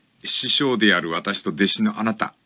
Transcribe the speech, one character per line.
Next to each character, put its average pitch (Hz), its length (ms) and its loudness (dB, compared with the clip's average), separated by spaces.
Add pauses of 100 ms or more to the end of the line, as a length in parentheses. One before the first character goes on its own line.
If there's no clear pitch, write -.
(220)
「師 - 280 -2
匠 131 260 2
で 104 180 4
あ 87 60 2
る 82 100 -6
私 87 320 -4
と 107 60 -4
弟 95 180 0
子 - 160 0
の 107 160 0
あ 110 60 -4
な 110 80 0
た、 - 220 -6 (120)